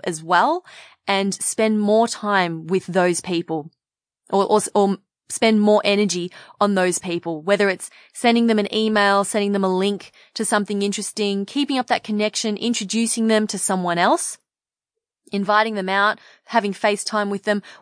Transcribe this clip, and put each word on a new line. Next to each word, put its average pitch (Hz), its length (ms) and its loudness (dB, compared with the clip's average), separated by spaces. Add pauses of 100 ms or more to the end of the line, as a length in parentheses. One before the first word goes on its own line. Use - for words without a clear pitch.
as 160 180 -6
well, 202 400 2 (440)
and 196 260 0
spend 220 480 -2
more 214 260 4
time 180 600 -2
with 185 180 -2
those 180 380 0
people, 160 480 -6 (580)
or, 196 160 2
or, 208 160 4 (140)
or 196 240 2 (320)
spend 220 280 2
more 208 280 4
energy 190 440 0 (300)
on 208 140 2
those 180 240 2
people, 170 420 -6
whether 196 300 2
it's 180 180 -8 (240)
sending 233 340 2
them 220 120 2
an 202 160 -2
email, 202 500 2
sending 202 280 -2
them 196 120 0
a 185 100 0
link 196 380 -2 (220)
to 220 100 -6
something 208 380 -2
interesting, 202 640 -4
keeping 277 320 -2
up 254 80 -2
that - 180 -2
connection, 214 540 -2
introducing 226 720 -2
them 214 180 2
to 208 100 -6
someone 180 400 -2
else, 214 400 0 (960)
inviting 208 440 2
them 185 120 -4
out, 202 300 2 (260)
having 208 300 -2
FaceTime 208 560 -2
with 202 140 -6
them, 208 180 0 (180)